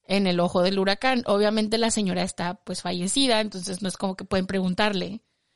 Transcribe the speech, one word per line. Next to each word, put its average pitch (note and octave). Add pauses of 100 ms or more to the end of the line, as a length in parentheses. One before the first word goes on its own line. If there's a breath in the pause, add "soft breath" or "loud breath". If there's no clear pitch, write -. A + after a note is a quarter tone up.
en G3
el F3
ojo F3+
del G3
huracán. G3+
Obviamente G#3+
la A3+
señora F#3
está, F#3
pues, -
fallecida, G3
entonces F#3+
no F#3+
es F3+
como F#3+
que F#3+
pueden F#3+
preguntarle. F#3+ (340)